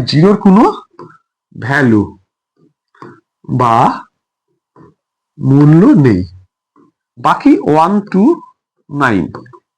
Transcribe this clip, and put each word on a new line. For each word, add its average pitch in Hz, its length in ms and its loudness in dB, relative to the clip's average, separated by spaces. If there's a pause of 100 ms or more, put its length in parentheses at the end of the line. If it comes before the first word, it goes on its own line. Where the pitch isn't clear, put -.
জিরোর 190 320 0
কোনো 226 360 2 (840)
ভ্যালু 117 580 -2 (1300)
বা 123 540 -2 (1400)
মূল্য 147 460 4
নেই। 131 400 2 (920)
বাকি 170 420 0
ওয়ান, 170 420 0
টু, 226 400 -2 (480)
নাইন 123 420 -4 (460)